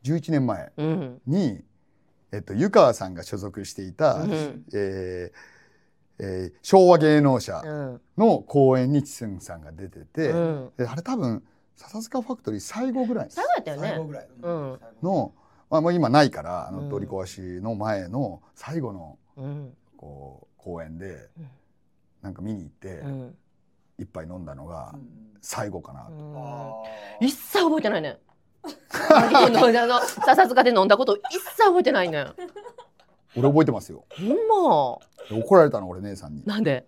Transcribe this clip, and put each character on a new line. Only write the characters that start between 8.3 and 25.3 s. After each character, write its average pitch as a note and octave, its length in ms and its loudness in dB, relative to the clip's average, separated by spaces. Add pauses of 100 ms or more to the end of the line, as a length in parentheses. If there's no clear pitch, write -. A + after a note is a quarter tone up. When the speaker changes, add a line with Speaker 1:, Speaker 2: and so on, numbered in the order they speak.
Speaker 1:
公 C3 400 6
演 B2+ 140 2
に C#3+ 100 2
チ C#3+ 100 -10
ス - 140 -10
ン F#2+ 140 -10
さ F2 160 -16
ん D#2+ 60 -18
が D2+ 100 -18
出 F#2 160 -14
て D2+ 160 -18
て、 D#3 260 -4
Speaker 2:
う E3 60 0
ん。 D#3 400 -4
Speaker 1:
で、 B2 100 -2
あ A#2 80 -8
れ、 D#3+ 80 -8
多 B3 140 -4
分 B2+ 260 -2 (320)
笹 - 280 -14
塚 B3+ 200 -6
フ C4 100 -8
ァ A#3 40 -6
ク - 80 -20
ト G#2+ 80 -4
リ G#2 60 -6
ー - 20 -8
最 B3 320 -6
後 B3+ 120 -2
ぐ A#3 100 -2
ら G3 100 -4
い - 60 -12
Speaker 2:
最 F#4+ 140 -6
後 D#5 120 -2
や - 40 -2
っ - 40 -14
た - 80 -8
よ C#3+ 80 -8
ね。 G3 80 -4
Speaker 3:
最 D#3+ 100 -4
後 D#3+ 60 -6
ぐ D3+ 100 -12
ら B2+ 80 -14
い。 - 60 -20 (140)
Speaker 2:
う E3+ 60 -8
ん。 D3 320 -6 (220)
Speaker 1:
の E3+ 300 -2 (380)
ま D#3+ 80 2
あ、 - 20 4
も E3 100 0
う F3 40 0
今 D#3 140 2
な C#3+ 160 8
い B2+ 60 2
か D#2 120 -12
ら、 E2+ 260 -8
あ - 20 -14
の、 - 100 -10
Speaker 2:
う C#3+ 60 -8
ん。 C#3 40 -10
Speaker 1:
取 G2+ 160 -6
り F#2+ 40 -12
壊 F#2+ 160 -6
し F#2 140 -16 (220)
の A2+ 140 -6
前 G2+ 320 -4
の G#2 340 -6 (120)
最 D#3 260 -10
後 A#2 120 -6
の、 E2 260 -16 (180)
Speaker 2:
う C3+ 100 -14
ん。 C#3+ 300 -14 (200)
Speaker 1:
こ - 520 -20 (100)
う、 - 40 -20
公 E2+ 200 -12
演 D#2+ 160 -14
で、 E2 300 -16 (100)
Speaker 2:
う E3 40 -18
ん。 C#3+ 60 -18 (720)
Speaker 1:
な G2 80 -12
ん F2+ 40 -12
か E2+ 80 -16
見 G#2+ 100 -8
に F#2+ 120 -10
行 - 20 -18
っ D2 40 -20
て、 F2+ 280 -16
Speaker 2:
う C#3+ 100 -12
ん。 C3 260 -12 (640)
Speaker 1:
一 G2 80 -12
杯 E2 200 -14
飲 E2+ 60 -14
ん F2+ 120 -12
だ C#2+ 100 -14
の C#2 120 -18
が D#2+ 280 -14
Speaker 4:
う - 20 -18
ん C#3+ 40 -16
う - 20 -20
ん。 - 40 -20 (340)